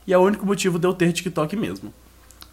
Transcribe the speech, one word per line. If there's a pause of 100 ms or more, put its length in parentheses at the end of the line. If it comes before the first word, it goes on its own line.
E
é
o
único
motivo
de
eu
ter
TikTok
mesmo. (600)